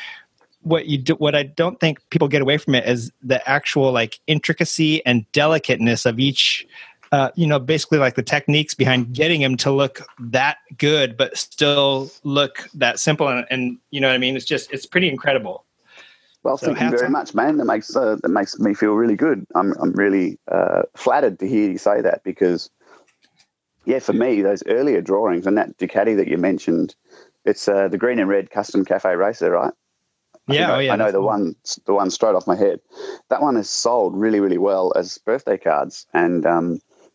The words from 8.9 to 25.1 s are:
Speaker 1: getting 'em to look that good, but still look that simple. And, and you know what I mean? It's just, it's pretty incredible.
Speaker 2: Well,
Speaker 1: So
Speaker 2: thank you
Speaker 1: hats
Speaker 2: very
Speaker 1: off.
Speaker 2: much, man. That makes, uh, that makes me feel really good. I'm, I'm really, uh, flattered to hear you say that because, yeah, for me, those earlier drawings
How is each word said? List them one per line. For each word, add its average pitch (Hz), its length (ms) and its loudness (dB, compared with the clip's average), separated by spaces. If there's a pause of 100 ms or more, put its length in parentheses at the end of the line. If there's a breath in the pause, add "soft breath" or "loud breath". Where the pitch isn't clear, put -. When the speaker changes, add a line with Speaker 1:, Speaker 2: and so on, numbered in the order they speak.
Speaker 1:
getting 151 280 0
'em 131 140 0
to 139 160 -2
look 135 300 -2 (160)
that 127 400 -2 (180)
good, 147 400 2
but 127 220 -2
still 139 720 0 (120)
look 143 520 -2
that 120 260 0
simple. 151 280 2
And, 123 220 -2
and 123 280 -4 (120)
you 143 80 -6
know 135 100 2
what 131 60 2
I 127 40 2
mean? 131 180 -2
It's 120 80 -8
just, - 260 -4
it's 135 140 -10
pretty 180 240 0
incredible. 135 560 -2 (800 soft breath)
Speaker 2:
Well, 135 160 -2
Speaker 1:
So - 80 -6
Speaker 2:
thank 139 140 0
you - 40 0
Speaker 1:
hats 120 140 0
Speaker 2:
very 123 80 0
Speaker 1:
off. 135 60 0
Speaker 2:
much, 143 220 -4
man. 143 220 0
That 135 80 0
makes, 110 320 -2
uh, 110 260 2
that - 60 0
makes 101 300 -2
me 104 160 0
feel 107 180 2
really 110 240 2
good. 135 380 0
I'm, 95 260 0
I'm 85 120 0
really, 98 460 0 (140)
uh, 50 300 2 (140)
flattered 123 420 0
to 95 100 -4
hear 104 220 2
you 90 80 -4
say 104 240 0
that - 220 0
because, 90 440 0 (1160 soft breath)
yeah, 127 160 2
for - 120 -2
me, 113 300 2
those 98 240 0
earlier 120 340 2
drawings 92 460 0